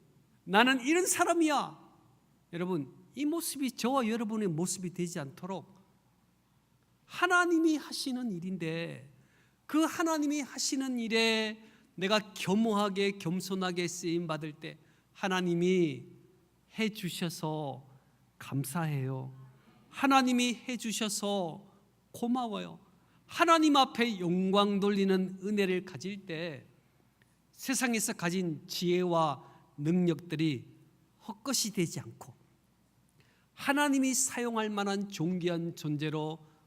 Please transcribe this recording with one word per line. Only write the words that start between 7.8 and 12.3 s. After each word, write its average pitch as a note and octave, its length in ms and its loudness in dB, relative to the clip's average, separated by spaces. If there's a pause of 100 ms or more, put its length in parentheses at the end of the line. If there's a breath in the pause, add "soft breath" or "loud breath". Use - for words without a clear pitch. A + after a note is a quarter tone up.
일인데 E3 800 -6 (560 soft breath)
그 D#4 180 2
하나님이 D4+ 580 0
하시는 C4 560 -4
일에 A3 640 2 (340 loud breath)
내가 G3 240 4 (140)